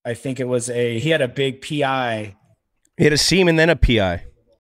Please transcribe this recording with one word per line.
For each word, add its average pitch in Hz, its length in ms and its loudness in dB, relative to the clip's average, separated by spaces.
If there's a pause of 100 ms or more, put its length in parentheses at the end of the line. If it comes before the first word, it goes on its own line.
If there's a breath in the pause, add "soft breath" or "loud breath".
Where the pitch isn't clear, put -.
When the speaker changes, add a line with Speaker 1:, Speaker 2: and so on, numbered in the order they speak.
Speaker 1:
I 120 100 -6
think 131 260 -8
it 123 80 -4
was 123 200 -2
a, 120 300 -2
he 147 120 0
had 160 120 2
a 127 60 0
big 135 320 -4
P 147 240 -4
I. 120 500 -4 (600)
Speaker 2:
He 156 80 2
had 151 80 4
a 147 60 0
seam 180 280 2
and 165 100 4
then 160 140 4
a 147 60 2
P 120 240 4
I. 90 240 -2 (400)